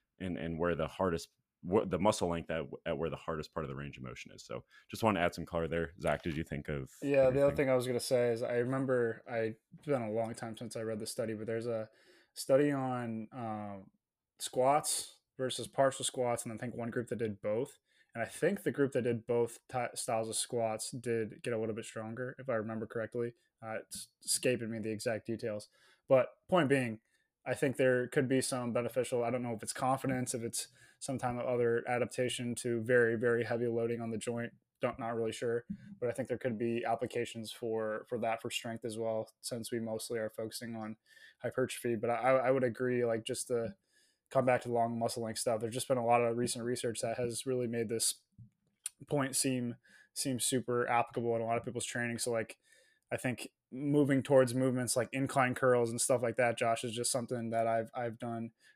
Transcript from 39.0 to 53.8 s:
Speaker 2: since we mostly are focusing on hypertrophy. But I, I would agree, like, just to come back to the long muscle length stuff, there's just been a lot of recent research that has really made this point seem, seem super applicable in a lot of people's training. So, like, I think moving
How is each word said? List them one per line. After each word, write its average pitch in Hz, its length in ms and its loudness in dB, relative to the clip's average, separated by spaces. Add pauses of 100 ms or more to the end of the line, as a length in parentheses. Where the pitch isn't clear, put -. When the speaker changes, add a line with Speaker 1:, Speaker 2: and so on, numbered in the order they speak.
Speaker 2:
since 117 300 -8
we 120 80 0
mostly 113 400 -4
are 107 160 -4
focusing 113 400 -8
on 110 200 -8 (460)
hypertrophy. 120 540 0
But 113 140 0
I, 117 220 4
I 131 200 6
would 131 120 4
agree, 123 420 2
like, 113 180 0
just - 240 -6
to 113 280 -2 (560)
come 131 140 4
back 123 160 4
to 120 80 -8
the 120 40 -2
long 117 240 2
muscle 117 260 0
length 110 160 -4
stuff, 113 200 0
there's 113 140 -4
just 123 140 -4
been 131 100 2
a 117 80 2
lot 120 160 6
of 117 160 2
recent 120 280 -2
research 120 360 -2
that 113 160 -2
has 120 280 -4
really 123 220 0
made 117 220 -2
this 113 260 0 (920)
point 135 280 0
seem, 123 400 0 (380)
seem 127 260 -2
super 120 480 2
applicable 120 480 2
in 117 60 0
a 113 40 -2
lot 117 120 2
of 117 80 -4
people's 117 200 -4
training. 120 320 -2
So, 120 140 -2
like, 113 260 -2 (540)
I 123 60 -2
think - 320 -4 (240)
moving 143 500 4